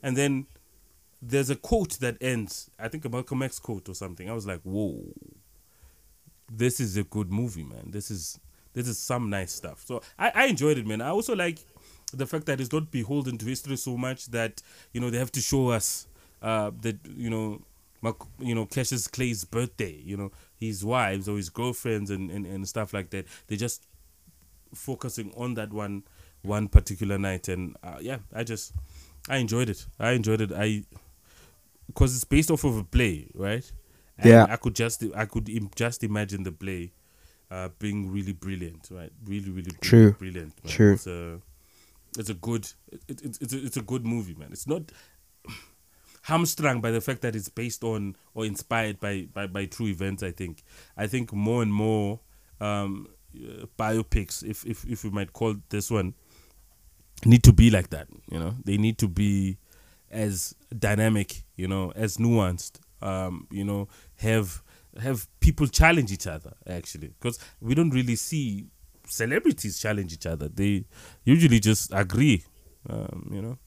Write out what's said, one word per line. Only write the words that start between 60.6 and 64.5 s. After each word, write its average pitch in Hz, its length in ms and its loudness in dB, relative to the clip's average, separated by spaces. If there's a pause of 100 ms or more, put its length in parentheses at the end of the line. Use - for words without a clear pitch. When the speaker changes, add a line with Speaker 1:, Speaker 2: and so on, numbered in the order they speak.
Speaker 1:
dynamic, 104 680 2 (120)
you 92 100 -4
know, 95 300 -2
as 107 220 -4
nuanced, 110 540 2 (280)
um, 92 500 -6
you 98 140 -6
know, 101 240 -2 (280)
have, 110 460 0 (380)